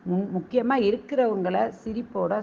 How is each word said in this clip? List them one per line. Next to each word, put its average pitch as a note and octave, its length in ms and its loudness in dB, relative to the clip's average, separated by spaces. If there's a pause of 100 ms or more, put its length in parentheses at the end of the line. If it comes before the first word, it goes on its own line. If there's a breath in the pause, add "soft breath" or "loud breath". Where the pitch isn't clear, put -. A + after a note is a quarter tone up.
(120)
மு-, F#3+ 220 0
முக்கியமா A#3 420 0
இருக்கிறவங்கள A3 960 2 (140)
சிரிப்போட, G#3 580 -2